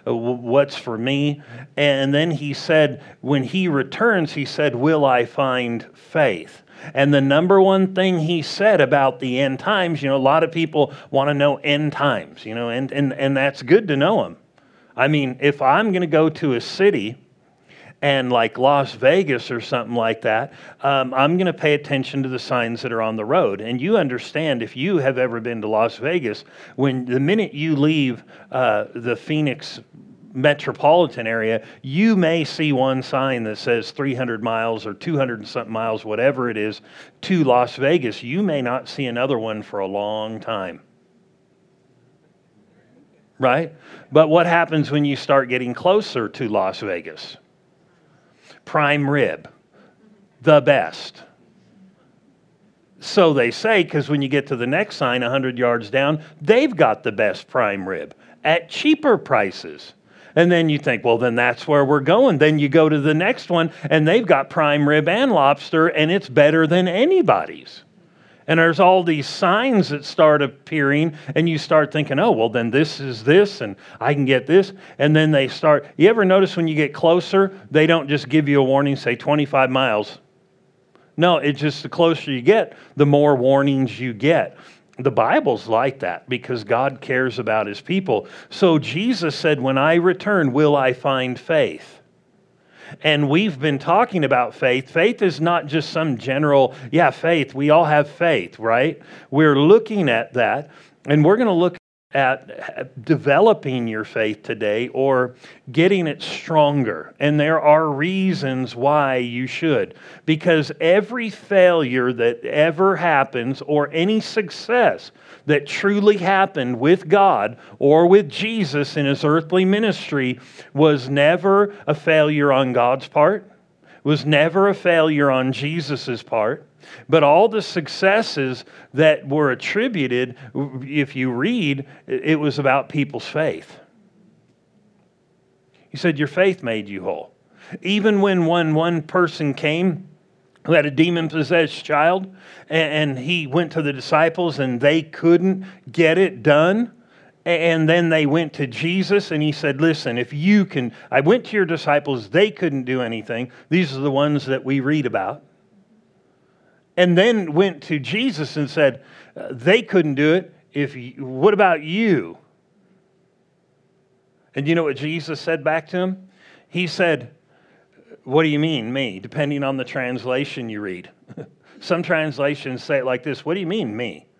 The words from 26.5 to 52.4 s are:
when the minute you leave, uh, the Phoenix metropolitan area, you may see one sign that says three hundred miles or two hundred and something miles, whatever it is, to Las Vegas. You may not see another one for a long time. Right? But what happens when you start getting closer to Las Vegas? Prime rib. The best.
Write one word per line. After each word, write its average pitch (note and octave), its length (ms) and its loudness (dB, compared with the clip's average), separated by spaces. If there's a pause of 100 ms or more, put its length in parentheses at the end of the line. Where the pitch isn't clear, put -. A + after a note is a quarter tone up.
when C3 300 -2
the B2+ 160 -2
minute F#3+ 340 0
you D3+ 220 -2
leave, C#3+ 480 0 (260)
uh, A2 420 0
the A#2 220 -6
Phoenix D3+ 640 -6 (560)
metropolitan C#3+ 920 0
area, A2+ 340 -2 (200)
you F#3+ 340 0
may E3 260 2
see D3+ 300 -4
one C3 320 -2
sign C3 400 -4
that G#2+ 140 -8
says A#2+ 340 -4
three C#3 220 -4
hundred A#2+ 280 -6
miles A2+ 420 -4
or G#2 100 -10
two E3 220 -6
hundred B2 220 -2
and G#2 80 -16
something A2+ 260 -10
miles, A2 320 -6
whatever A#2+ 460 -2
it G#2+ 60 -8
is, G#2+ 240 -6 (400)
to F3 240 0
Las B2 320 2
Vegas. C3+ 440 -2
You C#3+ 220 -6
may D3+ 200 -2
not B2 260 -6
see C#3 180 -8
another B2 320 -2
one A2 240 -8
for - 160 -12
a G2 80 -4
long G#2+ 540 -6
time. F#2+ 400 -8 (2500)
Right? C3+ 340 0 (380)
But D#3 160 6
what E3 200 4
happens E3 440 0
when D3 140 0
you C#3+ 100 -2
start C3+ 340 0
getting B2 240 -4
closer F3+ 580 0
to B2 180 -8
Las G2 320 -2
Vegas? E2+ 560 -10 (1300)
Prime D3 460 0
rib. A#2 400 -2 (920)
The D3+ 200 6
best. A#2+ 640 -2 (1800)